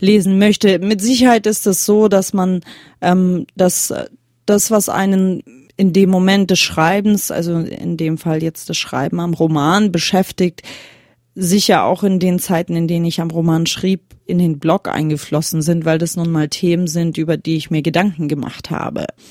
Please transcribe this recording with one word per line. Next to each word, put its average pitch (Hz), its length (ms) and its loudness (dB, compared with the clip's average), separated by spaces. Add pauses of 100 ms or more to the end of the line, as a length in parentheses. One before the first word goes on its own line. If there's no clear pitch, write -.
lesen 190 380 4
möchte. 202 420 4
Mit 196 200 -2
Sicherheit 233 460 4
ist 214 200 -2
es 190 200 0
so, 214 220 4
dass 190 260 0
man, 185 260 0 (400)
ähm, 180 460 2 (100)
dass - 380 0 (500)
das, 208 280 2
was 208 180 2
einen 190 520 0 (340)
in 190 180 2
dem 190 160 4
Moment 190 400 2
des 185 100 2
Schreibens, 196 680 0
also 170 300 -4
in 170 360 -6
dem 160 220 -2
Fall 160 240 -2
jetzt - 260 -6
das 160 80 -6
Schreiben 139 440 -4
am 175 120 -2
Roman 165 580 2
beschäftigt, 180 720 -2 (720)
sicher 185 500 2
auch 180 200 0
in 190 160 2
den 180 180 2
Zeiten, 170 380 -2
in 165 120 0
denen 170 180 0
ich 170 160 -4
am 165 80 -4
Roman 165 360 0
schrieb, 190 360 -2 (240)
in 175 120 -2
den 160 200 2
Blog 165 280 0
eingeflossen 151 760 -2
sind, 165 240 0
weil 160 120 2
das 165 160 -4
nun 170 160 -2
mal 156 180 0
Themen 175 400 0
sind, 165 280 -2
über 160 220 -2
die 165 180 -4
ich 151 140 -6
mir 156 120 0
Gedanken 165 460 -2
gemacht - 420 -8
habe. - 360 -6 (240)